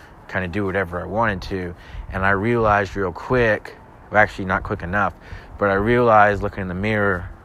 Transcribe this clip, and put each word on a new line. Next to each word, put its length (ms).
kinda 220
do 180
whatever 340
I 60
wanted 360
to, 300
and 160
I 40
realized 680
real 160
quick, 640
well, 100
actually 260
not 180
quick 180
enough, 320
but 140
I 40
realized 680
looking 200
in 60
the 60
mirror 560